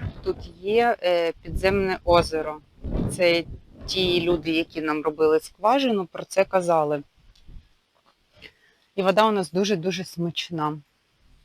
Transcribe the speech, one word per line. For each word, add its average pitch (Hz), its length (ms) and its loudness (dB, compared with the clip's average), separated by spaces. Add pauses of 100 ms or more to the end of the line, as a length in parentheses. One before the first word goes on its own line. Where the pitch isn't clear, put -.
(240)
тут 185 140 -4 (240)
є, 220 420 2
е, 170 280 0
підземне 185 720 -2
озеро. 160 560 2 (520)
Це 170 320 2 (420)
ті 180 360 0
люди, 165 300 0
які 165 300 -2
нам 151 200 -2
робили 156 380 2
скважину, 226 680 0
про - 180 -12
це 190 220 0
казали. 160 580 0 (1900)
І 196 80 -2
вода 196 240 4
у 220 40 2
нас 196 200 -2
дуже-дуже 185 520 -2
смачна. 156 800 -6 (640)